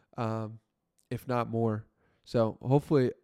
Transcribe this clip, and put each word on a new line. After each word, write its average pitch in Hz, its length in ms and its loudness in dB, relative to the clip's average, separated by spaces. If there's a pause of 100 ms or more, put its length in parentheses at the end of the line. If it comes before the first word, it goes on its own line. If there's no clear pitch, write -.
(180)
um, 110 400 -6 (520)
if 120 160 -8
not 120 220 -2
more. 113 380 -2 (380)
So 113 360 0
hopefully 135 520 2 (120)